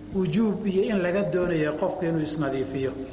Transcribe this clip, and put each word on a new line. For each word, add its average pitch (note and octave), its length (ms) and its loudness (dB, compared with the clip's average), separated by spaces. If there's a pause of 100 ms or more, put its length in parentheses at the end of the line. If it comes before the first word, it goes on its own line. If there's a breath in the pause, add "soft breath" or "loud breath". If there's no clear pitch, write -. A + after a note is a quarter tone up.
(120)
wujuub F#3+ 540 2
iyo F#3+ 180 2
in G#3+ 180 2
laga F3+ 200 2
doonayo E3 500 2
qofka F3 340 -2
inuu E3 160 2
isnadiifiyo. C3+ 680 -2 (200 loud breath)